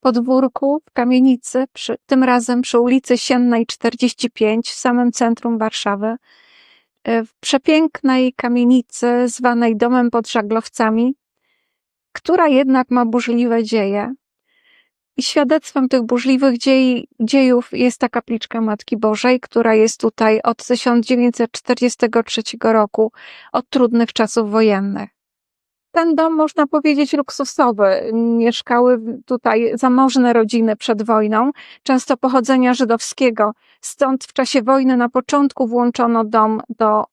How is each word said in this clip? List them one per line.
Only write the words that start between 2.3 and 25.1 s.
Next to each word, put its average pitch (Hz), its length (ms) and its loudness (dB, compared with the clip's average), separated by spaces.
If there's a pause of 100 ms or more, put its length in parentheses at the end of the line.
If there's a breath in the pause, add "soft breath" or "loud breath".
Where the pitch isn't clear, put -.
przy 247 180 0
ulicy 247 380 2
Siennej 240 480 0
czterdzieści 240 640 -4
pięć, 220 400 -2
w - 40 -14
samym 240 380 0
centrum 233 460 -2
Warszawy, 214 580 -4 (880 soft breath)
e, 226 200 -2
w - 160 -20
przepięknej 269 920 0
kamienicy 240 960 0
zwanej 233 480 0
Domem 240 340 2
pod 233 180 -2
Żaglowcami, 226 840 -2 (1000)
która 339 360 0
jednak 262 420 2
ma 247 160 2
burzliwe 233 580 -2
dzieje. 214 500 -2 (1000)
I 262 60 -4
świadectwem 285 680 0
tych 254 140 0
burzliwych 247 560 0
dziej-, 262 500 0 (120)
dziejów 247 520 2
jest 247 280 -2
ta 240 80 -2
kapliczka 226 520 -6
Matki 220 360 -4
Bożej, 226 440 0
która 226 340 0
jest 220 260 2
tutaj 220 440 0
od - 220 -4
tysiąc 240 400 0
dziewięćset 240 440 0
czterdziestego 240 720 -2
trzeciego 226 500 -4
roku, 220 400 0 (400 loud breath)
od - 160 -4
trudnych 233 440 0
czasów 214 380 -2
wojennych. 202 680 -2 (800)